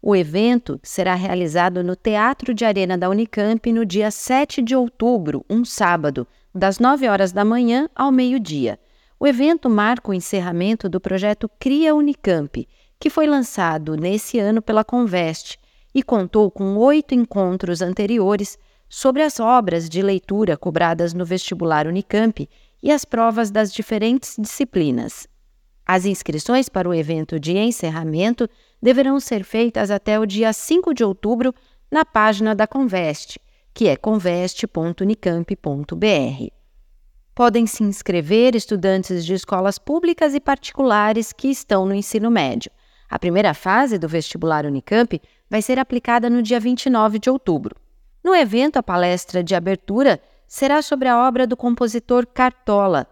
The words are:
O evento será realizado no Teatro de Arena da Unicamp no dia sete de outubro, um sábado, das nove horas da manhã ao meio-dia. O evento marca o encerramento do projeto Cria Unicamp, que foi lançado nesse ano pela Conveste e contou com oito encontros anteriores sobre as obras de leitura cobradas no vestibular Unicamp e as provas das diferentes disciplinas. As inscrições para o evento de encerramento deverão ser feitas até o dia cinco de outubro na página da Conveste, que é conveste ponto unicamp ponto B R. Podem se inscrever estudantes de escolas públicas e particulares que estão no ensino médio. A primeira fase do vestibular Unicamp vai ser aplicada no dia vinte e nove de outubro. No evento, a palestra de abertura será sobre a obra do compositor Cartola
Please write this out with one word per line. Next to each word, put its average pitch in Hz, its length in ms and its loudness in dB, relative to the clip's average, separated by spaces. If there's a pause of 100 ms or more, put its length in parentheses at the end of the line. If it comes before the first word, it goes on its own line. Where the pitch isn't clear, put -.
O 202 140 2
evento 185 640 0
será 185 320 -2
realizado 180 720 -2
no 180 100 -2
Teatro 226 600 0
de 220 100 -4
Arena 190 320 0
da 180 140 0
Unicamp 220 600 0
no 226 140 2
dia 208 260 0
sete 262 520 -2
de 233 120 -2
outubro, 226 720 0
um 226 160 0
sábado, 156 640 -2 (280)
das 190 240 0
nove 262 280 4
horas 196 260 2
da 196 120 0
manhã 240 500 2
ao 269 160 0
meio-dia. 220 720 0 (400)
O 262 60 2
evento 285 420 2
marca 220 420 0
o 196 40 -2
encerramento 185 760 -2
do 180 100 -4
projeto 208 520 -2 (100)
Cria 302 340 2
Unicamp, 190 720 0 (320)
que 302 120 0
foi 311 160 2
lançado 170 680 -2
nesse 185 440 -2
ano 214 240 0
pela 220 220 2
Conveste 180 760 -2 (360)
e 269 80 2
contou 214 480 2
com 196 280 -2
oito 285 360 4
encontros 185 680 0
anteriores 202 760 0 (300)
sobre 262 320 0
as 302 180 0
obras 214 480 2
de 165 140 -4
leitura 196 560 0
cobradas 170 560 0
no 175 140 -4
vestibular 165 600 -2
Unicamp 202 600 -2 (340)
e 285 80 0
as 294 140 2
provas 226 460 0
das 208 200 0
diferentes 220 680 -2
disciplinas. 151 880 -4 (580)
As 185 200 0
inscrições 202 640 -2
para 180 200 -4
o 180 60 0
evento 160 460 -4
de 165 180 -2
encerramento 185 880 -2 (320)
deverão 262 380 4
ser 226 240 -4
feitas 220 480 -2
até 214 300 0
o 220 40 0
dia 214 280 0
cinco 330 420 0
de 240 80 -2
outubro 226 500 0 (380)
na 311 140 2
página 214 500 2
da 208 100 2
Conveste, 180 760 -4 (340)
que 214 140 2
é 139 80 2
conveste 180 720 -2
ponto 165 320 -4
unicamp 190 560 -2
ponto 147 400 -6
B 180 100 0
R. 135 460 0 (840)
Podem 240 320 4
se - 160 -4
inscrever 202 720 2
estudantes 190 720 -2
de 180 80 -2
escolas 190 440 -2
públicas 330 540 0
e 285 60 0
particulares 220 920 0
que - 160 -4
estão 196 360 0
no 196 100 0
ensino 208 360 -2
médio. 156 400 0 (400)
A - 80 -6
primeira 175 340 2
fase 214 460 0
do 165 80 -4
vestibular 160 580 -2
Unicamp 160 560 0 (280)
vai 214 120 -2
ser 254 180 -2
aplicada 240 520 0
no 240 100 2
dia 233 200 0
vinte 240 260 -2
e 269 40 2
nove 220 280 2
de 208 100 -2
outubro. 196 460 -2 (480)
No 359 100 2
evento, 269 440 2
a 254 60 0
palestra 180 600 0
de 180 140 -2
abertura 196 640 0 (260)
será 285 360 0
sobre 262 260 -2
a 240 180 4
obra 254 220 0
do 240 80 -2
compositor 240 720 0
Cartola 202 840 0